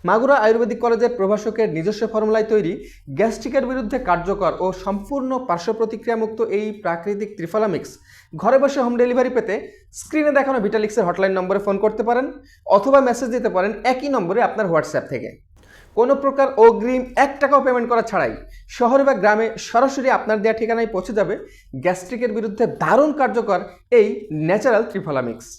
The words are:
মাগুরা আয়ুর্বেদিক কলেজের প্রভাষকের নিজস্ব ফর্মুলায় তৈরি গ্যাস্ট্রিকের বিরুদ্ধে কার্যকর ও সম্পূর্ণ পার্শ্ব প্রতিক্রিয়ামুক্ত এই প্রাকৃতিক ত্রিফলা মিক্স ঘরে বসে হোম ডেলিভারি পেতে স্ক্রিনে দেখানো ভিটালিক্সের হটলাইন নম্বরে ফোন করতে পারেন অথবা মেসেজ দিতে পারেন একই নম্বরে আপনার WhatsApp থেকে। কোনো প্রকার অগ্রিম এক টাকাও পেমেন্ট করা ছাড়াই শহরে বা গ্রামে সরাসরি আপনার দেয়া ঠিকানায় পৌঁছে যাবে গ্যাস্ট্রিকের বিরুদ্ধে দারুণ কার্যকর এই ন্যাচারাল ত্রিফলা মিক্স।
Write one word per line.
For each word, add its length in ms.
মাগুরা 360
আয়ুর্বেদিক 400
কলেজের 340
প্রভাষকের 580
নিজস্ব 280
ফর্মুলায় 380
তৈরি 220
গ্যাস্ট্রিকের 520
বিরুদ্ধে 280
কার্যকর 420
ও 40
সম্পূর্ণ 480
পার্শ্ব 320
প্রতিক্রিয়ামুক্ত 600
এই 80
প্রাকৃতিক 540
ত্রিফলা 380
মিক্স 180
ঘরে 300
বসে 180
হোম 200
ডেলিভারি 320
পেতে 220
স্ক্রিনে 380
দেখানো 280
ভিটালিক্সের 420
হটলাইন 280
নম্বরে 300
ফোন 100
করতে 180
পারেন 220
অথবা 400
মেসেজ 280
দিতে 140
পারেন 220
একই 240
নম্বরে 260
আপনার 320
WhatsApp 400
থেকে। 180
কোনো 160
প্রকার 240
অগ্রিম 380
এক 160
টাকাও 260
পেমেন্ট 260
করা 180
ছাড়াই 240
শহরে 300
বা 140
গ্রামে 260
সরাসরি 480
আপনার 260
দেয়া 160
ঠিকানায় 340
পৌঁছে 200
যাবে 220
গ্যাস্ট্রিকের 540
বিরুদ্ধে 280
দারুণ 380
কার্যকর 400
এই 80
ন্যাচারাল 420
ত্রিফলা 380
মিক্স। 200